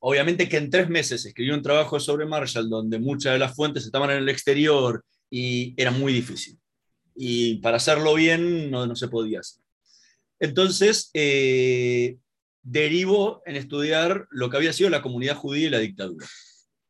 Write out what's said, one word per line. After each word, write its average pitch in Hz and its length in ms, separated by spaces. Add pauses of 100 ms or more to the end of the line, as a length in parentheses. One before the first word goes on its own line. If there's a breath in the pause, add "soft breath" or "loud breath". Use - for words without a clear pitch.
obviamente 151 480
que 165 80
en 147 140
tres 180 180
meses 139 360
escribí 131 260
un 147 120
trabajo 147 380
sobre 147 260
Marshall, 131 420
donde 110 300
muchas 131 360
de 131 40
las 131 160
fuentes 143 300
estaban 139 260
en 139 80
el 135 100
exterior 139 760 (260)
y 123 460
era 127 140
muy 135 220
difícil. - 460 (560)
Y 120 420
para 117 200
hacerlo 151 380
bien 165 560
no, 123 160
no 117 100
se 123 100
podía 110 340
hacer. - 220 (760 soft breath)
Entonces, 190 760
eh, 127 1000 (460)
derivó 180 840
en 156 80
estudiar 156 760
lo 123 200
que 139 60
había 156 160
sido 185 180
la 147 120
comunidad 127 340
judía 143 320
y - 20
la 123 80
dictadura. 98 480 (640 loud breath)